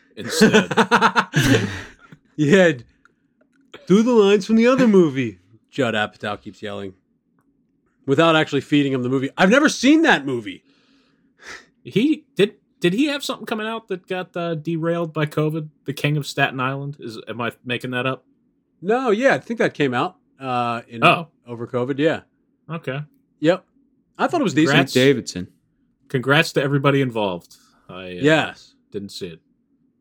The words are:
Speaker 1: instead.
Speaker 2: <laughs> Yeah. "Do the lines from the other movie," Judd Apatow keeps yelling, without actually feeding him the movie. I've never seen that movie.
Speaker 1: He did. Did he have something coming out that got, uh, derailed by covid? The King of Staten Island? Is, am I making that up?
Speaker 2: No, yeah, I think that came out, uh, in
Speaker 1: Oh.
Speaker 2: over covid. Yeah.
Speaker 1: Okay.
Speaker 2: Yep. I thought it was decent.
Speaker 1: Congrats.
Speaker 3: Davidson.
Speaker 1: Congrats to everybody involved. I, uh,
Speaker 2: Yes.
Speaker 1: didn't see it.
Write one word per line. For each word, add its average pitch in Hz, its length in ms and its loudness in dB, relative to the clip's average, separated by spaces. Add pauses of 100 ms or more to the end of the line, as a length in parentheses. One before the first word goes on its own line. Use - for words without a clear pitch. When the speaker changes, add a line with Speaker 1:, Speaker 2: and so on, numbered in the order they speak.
(160)
Speaker 1:
instead. 185 600 2
Speaker 2:
<laughs> 220 920 2 (680)
Yeah. 165 360 6 (1120)
"Do 196 160 4
the 247 120 0
lines 202 340 4
from 226 80 2
the 226 120 4
other 262 200 4
movie," 135 520 2 (300)
Judd 117 240 -2
Apatow 104 480 -4
keeps 101 220 -18
yelling, 101 300 -10 (1120)
without 160 320 2
actually 147 240 0
feeding 139 320 0
him 127 100 -4
the 123 60 -4
movie. 135 280 -2
I've 185 120 4
never 277 200 4
seen 302 340 4
that 175 220 2
movie. 107 380 -8 (1200)
Speaker 1:
He 262 420 0 (100)
did. 208 200 0 (240)
Did 175 140 0
he 269 140 0
have 285 180 -6
something - 200 -8
coming 214 220 -6
out 226 220 -10
that 185 180 -8
got, 180 300 -8
uh, 170 180 -4
derailed 165 580 -4
by 156 120 0
covid? 156 420 -4 (160)
The - 100 -8
King 147 220 -2
of 139 100 -4
Staten 135 360 -2
Island? 139 400 -6
Is, 110 260 -14
am 110 140 -10
I 113 100 -4 (140)
making 123 260 -6
that 123 140 -4
up? 131 180 -6 (580)
Speaker 2:
No, 233 300 -2
yeah, 226 220 2
I 139 60 -2
think 233 200 -8
that 185 140 0
came 139 200 0
out, 143 220 -2 (240)
uh, 120 480 -4
in 117 160 -6
Speaker 1:
Oh. 160 240 2 (180)
Speaker 2:
over 120 220 -12
covid. 127 320 -4
Yeah. 143 220 0 (480)
Speaker 1:
Okay. 151 320 -10 (400)
Speaker 2:
Yep. 160 240 0 (520)
I 214 100 0
thought 349 120 -2
it 277 60 0
was 165 80 0
decent. 143 220 2
Speaker 1:
Congrats. 160 180 2
Speaker 3:
Davidson. 127 540 2 (600)
Speaker 1:
Congrats 135 460 0
to 147 100 0
everybody 139 380 2
involved. 107 560 -6 (320)
I, 92 220 -14
uh, 90 100 -12
Speaker 2:
Yes. 123 540 -2 (160)
Speaker 1:
didn't 101 180 -10
see - 180 -12
it. 82 140 -18 (600)